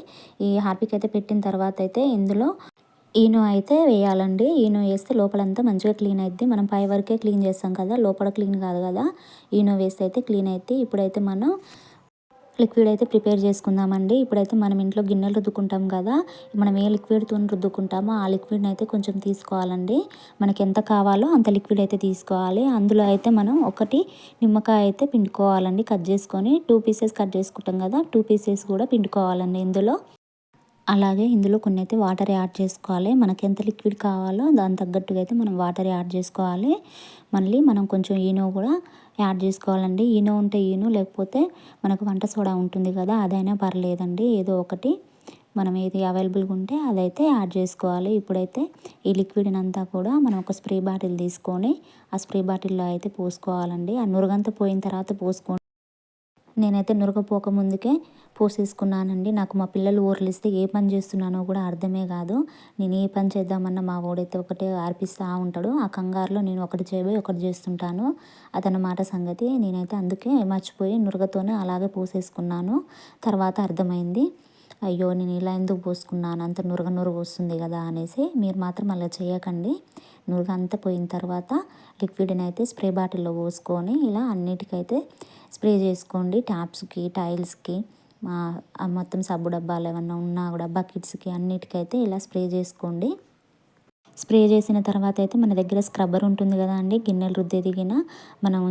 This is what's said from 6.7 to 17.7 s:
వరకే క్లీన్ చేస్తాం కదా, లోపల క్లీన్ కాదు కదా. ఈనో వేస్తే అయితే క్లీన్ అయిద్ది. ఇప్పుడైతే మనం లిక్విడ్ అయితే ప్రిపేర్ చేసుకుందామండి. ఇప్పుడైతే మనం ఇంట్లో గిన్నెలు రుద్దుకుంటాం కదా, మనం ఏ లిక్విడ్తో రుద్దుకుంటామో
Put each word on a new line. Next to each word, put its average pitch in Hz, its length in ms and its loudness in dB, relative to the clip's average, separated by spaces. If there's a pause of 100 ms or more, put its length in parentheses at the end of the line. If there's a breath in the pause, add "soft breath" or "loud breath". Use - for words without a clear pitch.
వరకే 202 300 0
క్లీన్ 208 280 2
చేస్తాం 185 360 -2
కదా, 202 160 0
లోపల 202 320 2
క్లీన్ 196 320 -2
కాదు 180 260 -2
కదా. 196 200 -2 (460 loud breath)
ఈనో 202 240 4
వేస్తే 190 280 0
అయితే 185 160 -2
క్లీన్ 202 280 0
అయిద్ది. 185 360 -2
ఇప్పుడైతే 196 360 -2
మనం 202 320 0 (1080 loud breath)
లిక్విడ్ 226 300 4
అయితే 214 140 2
ప్రిపేర్ 208 400 2
చేసుకుందామండి. 196 800 2
ఇప్పుడైతే 208 320 0
మనం 202 240 4
ఇంట్లో 196 220 0
గిన్నెలు 202 320 0
రుద్దుకుంటాం 196 540 0
కదా, 190 280 0 (400 loud breath)
మనం 202 220 4
ఏ 202 100 2
లిక్విడ్తో 214 480 0
రుద్దుకుంటామో 196 760 -2